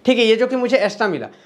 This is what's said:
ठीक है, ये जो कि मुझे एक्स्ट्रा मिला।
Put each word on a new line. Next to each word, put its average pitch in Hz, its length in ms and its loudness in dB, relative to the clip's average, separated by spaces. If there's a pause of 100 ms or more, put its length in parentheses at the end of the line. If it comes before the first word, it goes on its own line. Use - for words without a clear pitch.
ठीक 247 120 2
है, 240 80 2
ये 220 100 4
जो 247 120 0
कि 262 80 -4
मुझे 247 220 0
एक्स्ट्रा 202 300 -2
मिला। 131 200 -6 (180)